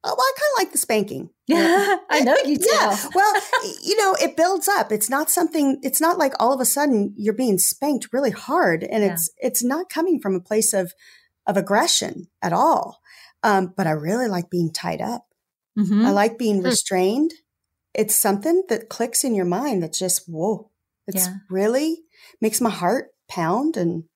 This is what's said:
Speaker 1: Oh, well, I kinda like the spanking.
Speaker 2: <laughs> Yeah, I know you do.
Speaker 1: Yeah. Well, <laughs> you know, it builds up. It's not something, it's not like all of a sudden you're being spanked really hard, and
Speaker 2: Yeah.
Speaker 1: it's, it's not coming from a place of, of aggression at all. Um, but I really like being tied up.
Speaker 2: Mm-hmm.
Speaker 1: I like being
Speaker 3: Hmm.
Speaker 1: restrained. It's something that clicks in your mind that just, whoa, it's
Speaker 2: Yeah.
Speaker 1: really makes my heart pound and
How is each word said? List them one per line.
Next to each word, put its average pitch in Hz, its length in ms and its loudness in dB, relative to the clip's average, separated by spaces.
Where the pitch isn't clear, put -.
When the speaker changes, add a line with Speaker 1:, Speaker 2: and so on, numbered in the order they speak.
Speaker 1:
Oh, - 100 -2
well, 480 60 -2
I 539 160 2
kinda 571 180 -2
like - 60 -16
the 285 60 -4
spanking. 208 600 -4
Speaker 2:
<laughs> - 80 -16
Yeah, 349 500 4
I 294 100 2
know 269 240 4
you 285 140 0
do. 403 120 2
Speaker 1:
Yeah. 214 280 2
Well, 403 180 4
<laughs> - 200 -10
you 415 140 0
know, 392 240 4
it - 160 0
builds 359 320 2
up. 392 240 0
It's 214 160 -2
not 285 220 -2
something, 311 520 0
it's 269 200 -2
not 339 160 2
like 277 200 2
all 240 140 2
of 262 80 -2
a 254 60 0
sudden 254 500 0
you're 214 160 -2
being 214 240 0
spanked - 560 -2
really 269 180 0
hard, 196 540 0
and 214 180 -2
Speaker 2:
Yeah. 190 120 2
Speaker 1:
it's, 165 240 -4
it's 247 260 -4
not 311 240 -2
coming 320 320 0
from 196 140 -2
a 185 60 -2
place 214 340 -2
of, 185 180 -2
of 190 100 0
aggression 202 680 0
at 175 100 -2
all. 254 480 2
Um, 190 300 2
but 190 100 0
I 156 60 0
really 190 360 -2
like 175 220 -4
being 170 220 0
tied 165 280 -6
up. 233 240 -8
Speaker 2:
Mm-hmm. 208 260 2
Speaker 1:
I 247 60 4
like 214 260 2
being 214 240 0
Speaker 3:
Hmm. 185 60 -2
Speaker 1:
restrained. 226 640 0
It's 214 200 0
something 262 540 0
that 220 220 -4
clicks 233 340 -4
in 247 100 0
your 185 120 0
mind 196 360 -2
that 165 120 -8
just, 180 340 -4
whoa, 185 420 -4
it's 185 200 -2
Speaker 2:
Yeah. 185 100 -10
Speaker 1:
really 254 540 -2
makes 220 180 0
my 240 100 2
heart 180 360 -2
pound 208 500 -2
and 170 260 -2